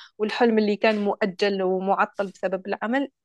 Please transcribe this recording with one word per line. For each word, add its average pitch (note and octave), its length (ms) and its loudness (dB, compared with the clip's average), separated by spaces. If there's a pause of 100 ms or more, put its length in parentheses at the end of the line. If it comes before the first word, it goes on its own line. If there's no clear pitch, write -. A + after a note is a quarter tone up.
(180)
والحلم A3 420 2
اللي G#3 160 2
كان G#3+ 240 2
مؤجل G3+ 640 0
ومعطل F#3+ 640 0
بسبب F#3 400 -6
العمل B3 420 -4 (160)